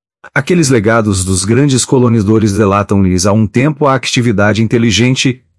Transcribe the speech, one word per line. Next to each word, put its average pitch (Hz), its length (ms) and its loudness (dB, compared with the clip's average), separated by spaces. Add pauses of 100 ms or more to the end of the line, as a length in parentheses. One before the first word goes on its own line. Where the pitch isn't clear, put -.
(340)
Aqueles 165 340 0
legados 107 560 0
dos 92 200 -2
grandes 127 400 0
colonizadores 110 680 2
delatam-lhes 98 760 0
há 104 60 0
um 110 140 0
tempo 143 400 -2
a 135 80 2
atividade 107 680 -2
inteligente 120 800 0 (160)